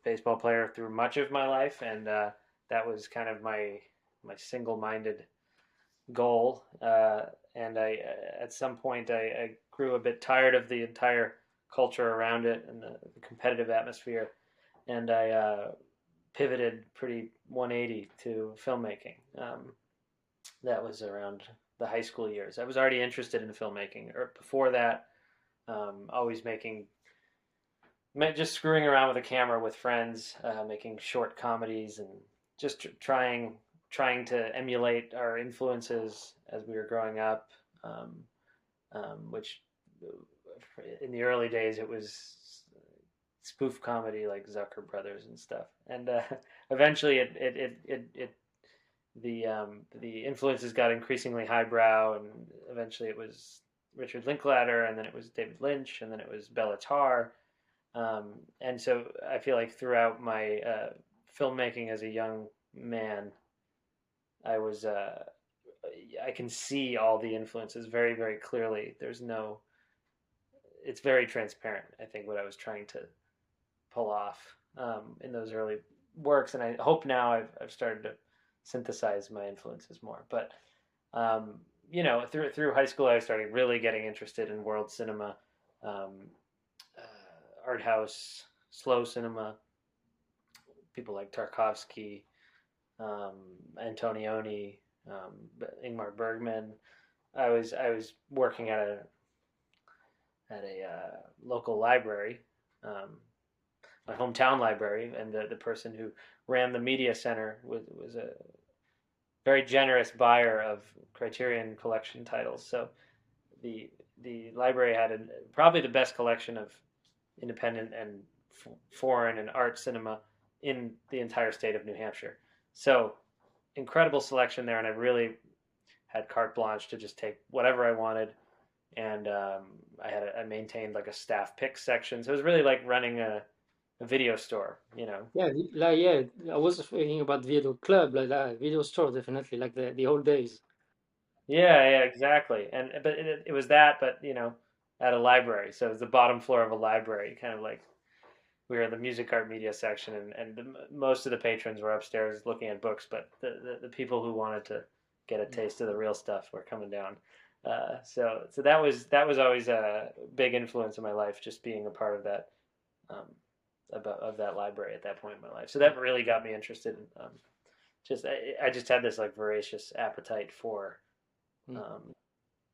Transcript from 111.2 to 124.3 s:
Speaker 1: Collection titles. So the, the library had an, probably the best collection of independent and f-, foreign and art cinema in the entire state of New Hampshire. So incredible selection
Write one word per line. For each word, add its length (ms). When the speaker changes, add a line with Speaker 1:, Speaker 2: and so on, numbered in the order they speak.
Speaker 1:
Collection 480
titles. 400
So 260
the, 260
the 340
library 380
had 180
an, 180
probably 280
the 60
best 280
collection 400
of 160
independent 580
and 200
f-, 220
foreign 480
and 100
art 300
cinema 400
in 300
the 100
entire 320
state 240
of 80
New 120
Hampshire. 420
So 400
incredible 460
selection 460